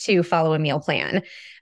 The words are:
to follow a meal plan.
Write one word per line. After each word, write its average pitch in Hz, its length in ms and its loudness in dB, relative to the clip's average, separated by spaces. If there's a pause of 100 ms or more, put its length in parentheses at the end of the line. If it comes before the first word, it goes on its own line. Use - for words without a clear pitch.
to 180 180 4
follow 160 300 2
a 156 60 0
meal 147 200 0
plan. 147 440 -2 (380)